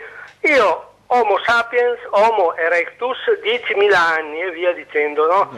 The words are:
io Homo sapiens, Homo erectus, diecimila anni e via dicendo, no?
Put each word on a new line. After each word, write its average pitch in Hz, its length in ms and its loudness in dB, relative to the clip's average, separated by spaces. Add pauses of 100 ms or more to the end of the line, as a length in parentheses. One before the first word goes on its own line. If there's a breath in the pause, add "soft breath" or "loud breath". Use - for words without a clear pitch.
(420 loud breath)
io 233 460 2 (200)
Homo 220 380 2
sapiens, 240 540 0 (120)
Homo 214 440 2
erectus, 170 640 -2 (260)
diecimila 202 560 2 (160)
anni 156 260 -6
e 185 100 -6
via 175 220 -2
dicendo, 151 540 -2
no? 175 300 2